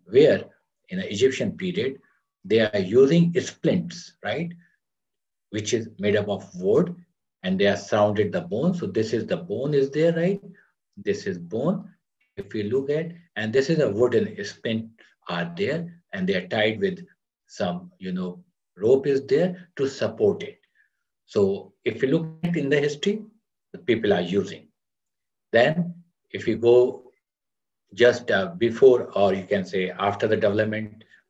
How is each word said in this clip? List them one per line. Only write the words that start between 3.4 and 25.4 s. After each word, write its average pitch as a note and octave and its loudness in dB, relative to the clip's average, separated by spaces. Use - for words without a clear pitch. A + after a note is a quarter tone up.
right, D#3 -6
which G#2 -4
is A2+ -2
made G2+ 2
up G2+ -2
of G2 -6
wood, F3 2
and F#2+ -2
they G2+ 2
are G2 2
surrounded G#2 0
the F2 -2
bone. A2+ 0
So - -4
this - -2
is A2 -2
the F3+ -2
bone C#3 -4
is C3+ 2
there, E3 2
right? F3 -2
This G2+ -4
is F2+ -4
bone, A2+ -4
if - -12
you G#2+ -4
look C3+ -2
at, D#3+ -4
and A2 -4
this C3+ 2
is D#3 2
a B2 2
wooden G#2 0
splint A2+ -6
are E2+ -6
there, C#3 -6
and F#2 -4
they F#2+ 0
are F2+ -4
tied G#2+ 0
with F#2+ -2
some, F2 -6
you F#2 -8
know, F2+ -6
rope C3 2
is C3+ 0
there E3+ 0
to C3+ -2
support G#2+ 0
it. - -14
So G2 -2
if A2+ -4
you C3 2
look E3 0
at E3+ -2
in C#3 -2
the C#3+ 2
history, G3 -2
the - -18
people G#2+ 0
are F2+ 0
using. F2+ -4